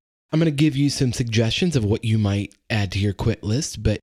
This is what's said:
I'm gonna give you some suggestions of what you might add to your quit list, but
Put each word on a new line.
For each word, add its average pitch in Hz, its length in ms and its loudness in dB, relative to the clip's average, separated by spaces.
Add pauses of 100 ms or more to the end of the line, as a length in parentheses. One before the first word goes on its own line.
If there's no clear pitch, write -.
(320)
I'm 156 80 2
gonna 165 100 4
give 147 260 2
you 143 140 2
some 131 240 -2
suggestions 117 640 0
of 113 100 0
what 104 180 0
you 110 140 2
might 101 380 0 (160)
add 101 220 -2
to 95 60 -2
your 101 140 0
quit - 300 -2
list, 110 400 -4
but - 200 2